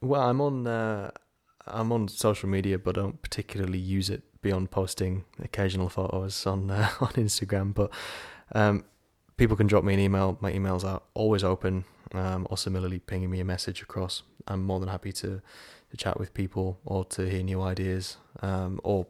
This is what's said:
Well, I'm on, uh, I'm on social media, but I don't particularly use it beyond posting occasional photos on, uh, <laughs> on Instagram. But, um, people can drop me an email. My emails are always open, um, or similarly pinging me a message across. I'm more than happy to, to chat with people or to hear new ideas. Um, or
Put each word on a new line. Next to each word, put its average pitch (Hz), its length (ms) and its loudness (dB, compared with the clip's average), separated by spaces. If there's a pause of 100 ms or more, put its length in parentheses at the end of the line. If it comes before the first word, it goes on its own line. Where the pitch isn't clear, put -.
Well, 139 220 2
I'm 123 180 4
on, 135 260 0
uh, 110 440 -2 (560)
I'm 113 260 0
on 113 160 2
social 104 400 0
media, 95 300 2
but 92 180 -2
I 101 60 0
don't - 180 -4
particularly 95 580 -4
use 95 300 0
it - 140 -6 (180)
beyond 95 300 0
posting 92 540 -2 (180)
occasional 95 460 0
photos 95 580 -4
on, 95 240 0
uh, 101 240 2
<laughs> - 60 -6
on 131 140 2
Instagram. 101 600 0
But, 101 160 2 (640)
um, 104 300 4 (540)
people 110 180 6
can 104 100 6
drop 101 160 6
me 98 120 4
an 95 40 4
email. 95 420 4
My 98 120 -2
emails 95 320 0
are 95 160 -4 (140)
always 107 280 4
open, 95 420 2 (280)
um, 92 380 -2
or 101 80 -4
similarly 92 420 -2
pinging 92 300 -4
me 92 100 0
a 90 40 -2
message 92 380 -4
across. - 400 -6 (240)
I'm 95 160 -2
more 95 160 0
than 92 120 -4
happy 98 220 -6
to, 98 280 -6 (500)
to - 60 -14
chat - 240 -2
with 98 140 -6
people 95 500 -2
or 95 220 0
to 95 220 -2
hear 95 140 0
new 92 200 0
ideas. 92 560 -2 (240)
Um, 95 420 -2
or 98 260 2